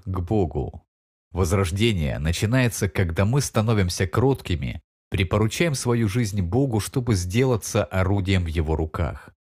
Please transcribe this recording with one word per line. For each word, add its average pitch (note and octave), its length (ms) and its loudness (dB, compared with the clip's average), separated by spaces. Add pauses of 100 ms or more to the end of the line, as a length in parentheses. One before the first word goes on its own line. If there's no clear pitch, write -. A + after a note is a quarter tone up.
к F#2 140 -4
Богу. E2+ 640 -2 (480)
Возрождение F#2 880 0
начинается, A2 680 0
когда F#2+ 360 0
мы B2+ 180 2
становимся G#2 640 0
кроткими, A2 720 -2 (280)
припоручаем G#2+ 640 0
свою A#2+ 340 0
жизнь G#2 340 -2
Богу, A2 380 0
чтобы B2 340 0
сделаться G#2 720 0
орудием F#2+ 580 2
в E2+ 60 -2
Его D#2+ 260 0
руках. D2+ 560 -4 (200)